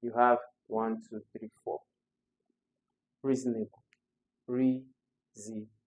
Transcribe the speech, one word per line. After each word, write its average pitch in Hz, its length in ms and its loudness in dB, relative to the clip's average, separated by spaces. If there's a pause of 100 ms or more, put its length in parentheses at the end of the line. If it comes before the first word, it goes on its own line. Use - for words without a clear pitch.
You 120 160 -6
have 120 200 8 (300)
one, 110 420 -2
two, - 120 -10 (100)
three, 220 180 -14 (140)
four. - 160 -6 (1400)
Reasonable. 120 600 -2 (640)
Reasonable. 123 1200 -4 (200)